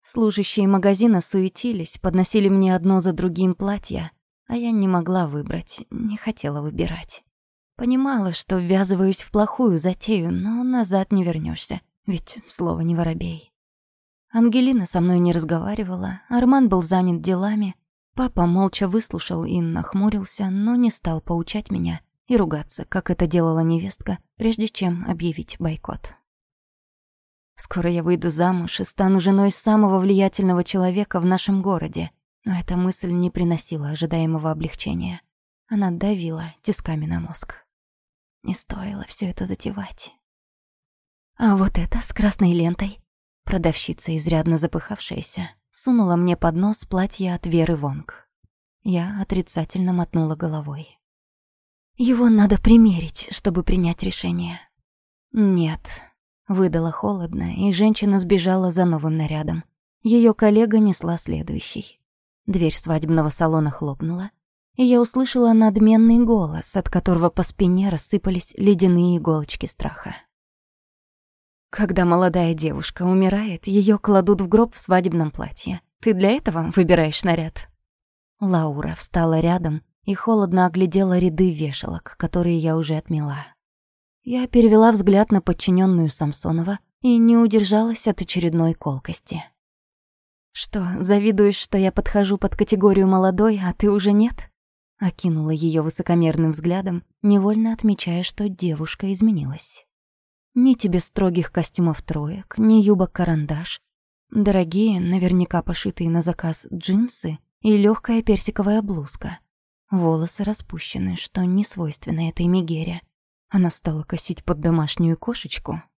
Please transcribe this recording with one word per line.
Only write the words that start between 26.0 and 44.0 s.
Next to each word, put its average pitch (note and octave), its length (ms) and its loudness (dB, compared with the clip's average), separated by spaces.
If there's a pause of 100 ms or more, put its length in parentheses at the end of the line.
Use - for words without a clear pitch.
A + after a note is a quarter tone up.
"Скоро E3+ 340 -4
я E3+ 120 -2
выйду F3 280 0
замуж F3 500 -2
и F#3 40 -4
стану F#3+ 360 2
женой G3 320 2
самого G#3 480 2
влиятельного F#3+ 640 2
человека F#3 560 -2
в E3+ 40 -2
нашем F#3 380 0
городе", E3 480 -4 (340)
но F#3 140 -4
эта F3+ 180 -4
мысль F3+ 360 -2
не F3 180 0
приносила E3 600 -4
ожидаемого D#3+ 600 -2
облегчения. E3 680 -6 (480)
Она G3+ 220 -2
давила E3+ 560 -4 (160)
тисками D#3 440 -4
на E3+ 140 -4
мозг. - 440 -14 (760)
Не F#3 120 -6
стоило G3 500 -10
всё - 220 -8
это F3+ 200 -6
затевать. - 640 -10 (1200)
А G#3+ 200 4
вот F#3+ 220 0
это F3+ 220 -2
с - 120 -6
красной G3+ 400 2
лентой. F3 480 -2 (440)
Продавщица, E3 720 -2